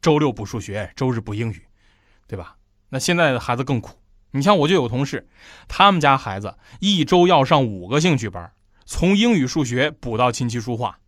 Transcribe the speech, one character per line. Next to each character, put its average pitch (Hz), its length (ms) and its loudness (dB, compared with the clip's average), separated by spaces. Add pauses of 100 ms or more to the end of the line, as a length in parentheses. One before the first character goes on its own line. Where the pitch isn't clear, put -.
周 151 160 4
六 147 120 2
补 107 140 -8
数 110 160 -8
学， 95 340 -10
周 131 160 -2
日 113 120 -4
补 107 100 -10
英 113 180 -4
语， 82 120 -12 (640)
对 98 120 -12
吧？ - 180 -16 (340)
那 135 80 -6
现 175 180 0
在 160 160 2
的 120 80 -2
孩 120 160 -4
子 131 80 -4
更 127 160 -2
苦。 - 180 -18 (340)
你 135 100 -2
像 196 160 4
我 147 100 2
就 190 60 2
有 143 120 2
同 127 200 -2
事， - 200 -8 (400)
他 202 240 4
们 185 80 2
家 139 200 4
孩 98 200 -6
子 101 160 -10 (260)
一 190 220 2
周 175 240 4
要 156 200 4
上 147 180 4
五 95 240 -8
个 131 100 0
兴 156 200 2
趣 110 100 -4
班， 87 240 -12 (320)
从 190 320 0
英 233 160 2
语、 147 140 2
数 147 180 -2
学 127 260 -2
补 113 280 -8
到 123 120 4
琴 123 160 -4
棋 117 140 -4
书 117 160 -6
画。 110 320 -8